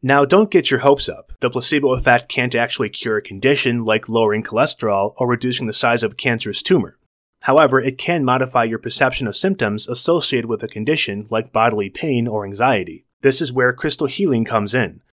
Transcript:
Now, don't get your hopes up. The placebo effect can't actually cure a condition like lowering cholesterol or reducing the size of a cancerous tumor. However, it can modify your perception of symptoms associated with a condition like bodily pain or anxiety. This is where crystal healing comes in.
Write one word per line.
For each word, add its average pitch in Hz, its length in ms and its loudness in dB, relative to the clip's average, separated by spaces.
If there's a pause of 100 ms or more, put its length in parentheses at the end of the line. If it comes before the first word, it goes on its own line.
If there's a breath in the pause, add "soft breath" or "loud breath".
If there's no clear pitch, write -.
Now, 139 220 4
don't 202 260 4
get - 180 2
your 123 120 0
hopes 139 280 4
up. - 300 -14
The 123 100 0
placebo 135 440 0
effect 120 360 2
can't 123 240 -2
actually 117 360 -2
cure 110 280 -4
a 101 40 -2
condition 120 640 0
like 107 240 0
lowering 110 340 2
cholesterol 107 760 0
or 127 100 0
reducing 123 380 -2
the 107 80 -6
size 120 300 0
of 107 80 -2
a - 40 -20
cancerous - 460 -4
tumor. - 380 0 (420)
However, 135 400 4
it 131 160 -4
can 170 260 -2
modify 127 420 0
your 113 120 -6
perception 123 480 -2
of 101 100 -6
symptoms 117 520 -2
associated 131 580 0
with 113 160 -4
a 113 60 -10
condition 107 640 -4
like 110 200 -4
bodily 110 380 0
pain 123 380 -2
or 107 180 -4
anxiety. 98 600 -2 (160)
This 135 200 4
is 127 120 -4
where 127 180 4
crystal 143 360 -2
healing 131 360 0
comes 107 320 -2
in. 107 260 -2 (120)